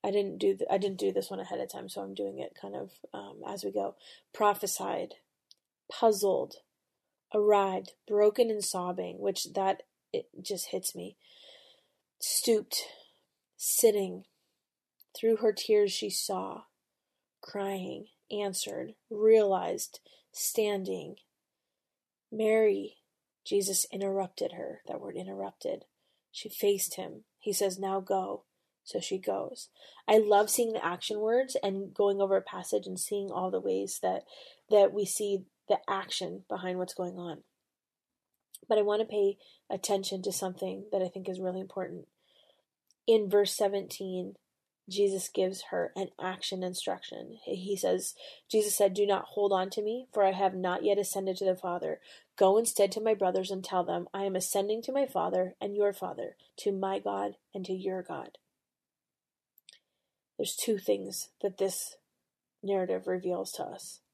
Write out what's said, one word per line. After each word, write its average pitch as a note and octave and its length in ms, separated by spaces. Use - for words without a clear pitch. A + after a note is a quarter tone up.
I G#3 80
didn't G3+ 260
do G3 180
th-, - 140
I G3 80
didn't G3 220
do G3 120
this F#3+ 200
one F#3+ 80
ahead G3 200
of F#3+ 120
time, F#3+ 180
so G3+ 120
I'm G3 120
doing G3 240
it - 240
kind G3 140
of, G3 160
um, G3+ 340
as G3+ 200
we G3 60
go. G3+ 240
Prophesied, G3 800
puzzled, F#3+ 680
arrived, G3+ 600
broken G#3 440
and G#3 120
sobbing, F3+ 560
which F#3+ 340
that, F#3+ 300
it - 160
just - 280
hits - 260
me. F3+ 220
Stooped, - 680
sitting. G3 680
Through A3+ 200
her A3 140
tears G#3 400
she G3+ 200
saw, F#3+ 500
crying, G3 640
answered, G#3 640
realized, G#3 880
standing. F#3+ 840
"Mary," G#3+ 680
Jesus G3 480
interrupted G3 600
her. - 340
That - 140
word, - 160
interrupted. F#3+ 680
She - 180
faced G3+ 460
him. - 300
He G#3+ 120
says, F#3+ 280
"Now F#3+ 200
go." F#3+ 440
So - 180
she F#3+ 160
goes. F#3+ 500
I A3 100
love G#3 320
seeing A3+ 220
the A3 140
action F3+ 340
words A#3+ 420
and G3 320
going G3+ 280
over F#3+ 160
a F#3+ 40
passage F#3+ 460
and F#3 100
seeing G3 320
all F#3 220
the F#3+ 80
ways G3 420
that, F#3+ 220
that G3 240
we G3+ 100
see G3 400
the - 120
action F#3+ 580
behind F#3 300
what's F3+ 160
going F3+ 260
on. E3+ 240
But A3 80
I G#3 60
want G#3 180
to A3 40
pay G3+ 340
attention G3 520
to F#3+ 100
something F#3+ 600
that F#3+ 80
I F3+ 80
think F#3+ 180
is F#3 140
really F#3 180
important. F#3 480
In G#3+ 240
verse G3+ 240
seventeen, G3 840
Jesus F#3+ 380
gives F#3+ 360
her F3 340
an F#3+ 200
action F#3 460
instruction. - 800
He F#3+ 320
says, F#3 400
Jesus G#3 240
said, G3 200
"Do G3+ 120
not G3 260
hold G3+ 200
on F#3+ 200
to G#3+ 100
me, A#3 320
for G#3 100
I F#3+ 80
have F#3+ 240
not F#3 300
yet G3+ 120
ascended F#3+ 400
to G3 80
the F#3 120
Father. F3 420
Go G3 200
instead G#3+ 360
to A3 80
my A3 120
brothers F#3+ 380
and F#3+ 140
tell F3+ 180
them, F3 300
I G3 100
am G3 140
ascending G3+ 460
to C4 100
my C#4 120
Father F#3 540
and G3+ 160
your G#3 160
Father, - 460
to G#3 120
my G3 280
God G3+ 360
and F#3+ 120
to F#3+ 80
your F#3+ 280
God." D3+ 360
There's - 180
two G#3+ 220
things G3 540
that F#3+ 160
this - 400
narrative F#3+ 460
reveals F#3 460
to - 100
us. - 380